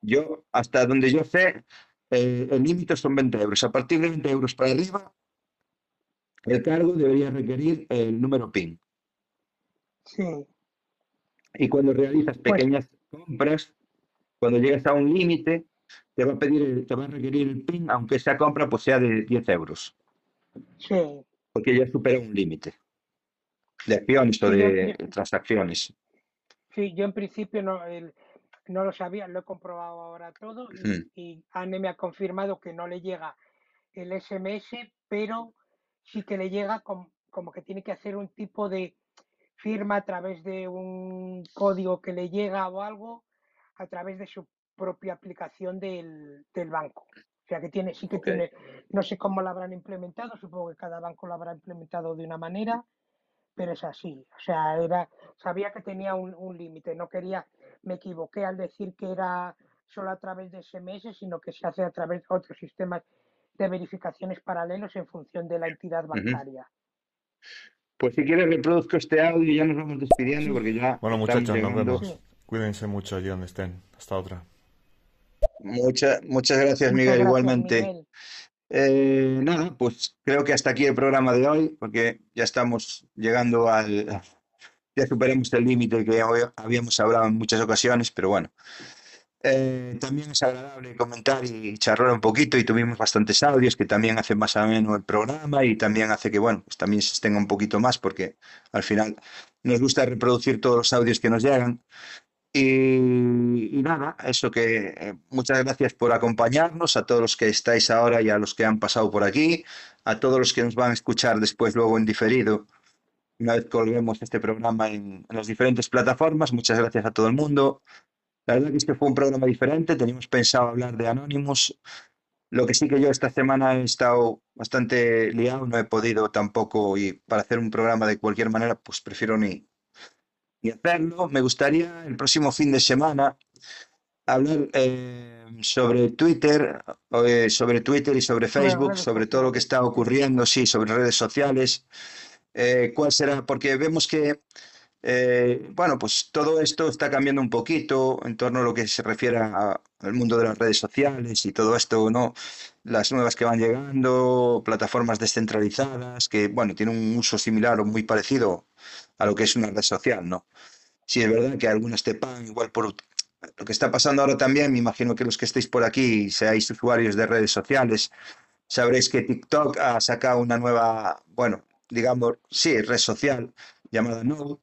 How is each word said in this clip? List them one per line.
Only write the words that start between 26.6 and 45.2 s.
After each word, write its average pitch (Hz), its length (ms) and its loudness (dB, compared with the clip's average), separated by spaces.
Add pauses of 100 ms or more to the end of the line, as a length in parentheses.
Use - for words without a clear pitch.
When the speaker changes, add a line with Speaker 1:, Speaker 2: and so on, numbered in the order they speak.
Speaker 2:
Sí, 202 200 -4
yo 196 120 -4
en 196 80 -6
principio 202 480 -8
no, 190 240 -6
el, 170 260 -16 (540)
no 185 180 -4
lo 190 80 -4
sabía, 190 360 -12
lo 180 120 -10
he 180 40 -20
comprobado 175 560 -16
ahora 170 380 -20
todo 226 320 -18
y, 190 200 -8
Speaker 1:
Ujú. 92 240 -6
Speaker 2:
y 170 380 -20
Anne 185 260 -10
me 190 100 -6
ha 175 60 -8
confirmado 190 680 -10
que 170 140 -18
no 175 120 -14
le 180 140 -14
llega 165 340 -12 (600)
el 180 180 -14
S 190 220 -12
M 190 220 -8
S, 240 360 -16 (160)
pero 220 460 -8 (480)
sí - 200 -12
que 202 140 -10
le 190 140 -6
llega 202 300 -6
com-, 185 300 -14 (200)
como 175 200 -14
que 180 120 -20
tiene 190 200 -14
que 208 100 -12
hacer 196 240 -12
un 202 120 -12
tipo 208 400 -10
de 185 260 -8 (640)
firma 202 400 -4
a 202 80 -2
través 180 400 -10
de 190 240 -10
un 185 760 -14 (120)
código 185 480 -2
que 185 100 -12
le 180 160 -8
llega 196 400 -6
o 190 140 -12
algo, 220 420 -16 (520)
a 185 100 -16
través 185 320 -8
de 196 80 -12
su 185 200 -18 (300)
propia 185 380 -6
aplicación 185 640 -12